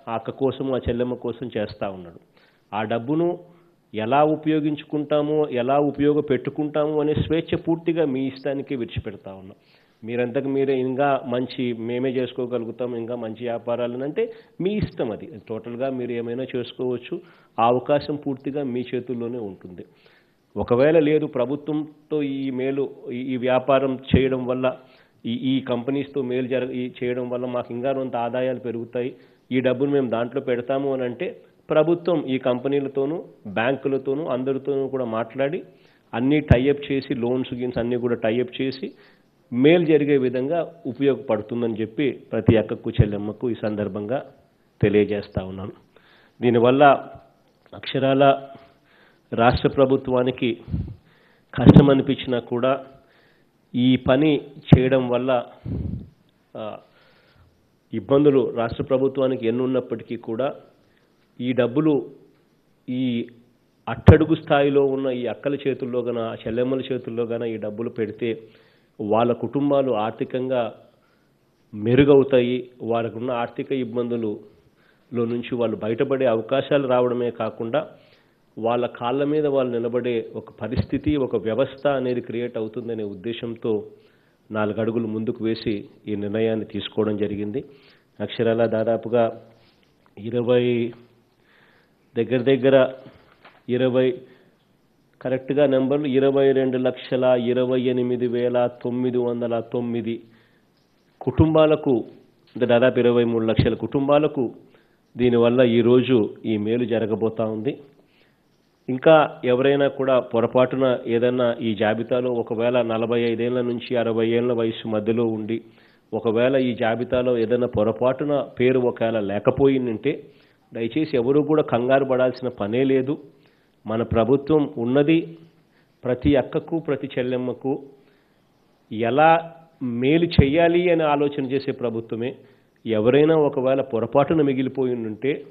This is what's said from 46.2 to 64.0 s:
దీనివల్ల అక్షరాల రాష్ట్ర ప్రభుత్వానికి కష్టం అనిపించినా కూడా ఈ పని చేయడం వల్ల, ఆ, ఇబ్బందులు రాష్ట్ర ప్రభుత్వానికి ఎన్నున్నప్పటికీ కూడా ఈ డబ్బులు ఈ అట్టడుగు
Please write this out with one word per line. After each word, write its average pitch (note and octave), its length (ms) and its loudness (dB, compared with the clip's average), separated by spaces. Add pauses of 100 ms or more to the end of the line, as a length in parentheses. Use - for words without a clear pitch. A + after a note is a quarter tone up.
దీనివల్ల B2 640 6 (640)
అక్షరాల C3+ 680 2 (920)
రాష్ట్ర A#2 360 4
ప్రభుత్వానికి B2+ 920 0 (960)
కష్టం C#3 360 8
అనిపించినా C3 480 0
కూడా B2 460 -2 (920)
ఈ B2+ 220 4
పని C#3 440 2 (380)
చేయడం B2+ 300 2
వల్ల, A#2+ 360 0 (1120)
ఆ, G#2 220 -10 (1160)
ఇబ్బందులు C3+ 640 4
రాష్ట్ర A#2 260 -2
ప్రభుత్వానికి C3 640 0
ఎన్నున్నప్పటికీ A#2+ 680 -2
కూడా A#2+ 380 -6 (840)
ఈ B2 120 -2
డబ్బులు A#2+ 580 0 (800)
ఈ B2+ 400 -2 (600)
అట్టడుగు D#3 460 6